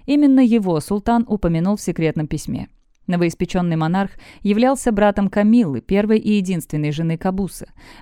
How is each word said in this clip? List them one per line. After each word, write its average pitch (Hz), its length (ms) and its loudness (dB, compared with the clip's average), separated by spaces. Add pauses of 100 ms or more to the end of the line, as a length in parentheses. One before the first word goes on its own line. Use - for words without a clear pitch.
именно 277 340 4
его 208 400 2
султан 233 480 0
упомянул 180 480 0
в - 40 -10
секретном 160 460 -2
письме. 147 400 -8 (420)
Новоиспечённый 175 640 -2
монарх 170 380 -2 (300)
являлся 233 500 0
братом 202 360 2
Камиллы, 208 520 2
первой 208 400 0
и 208 140 0
единственной 160 580 -2
жены 165 260 -4
Кабуса. 190 480 -6 (340)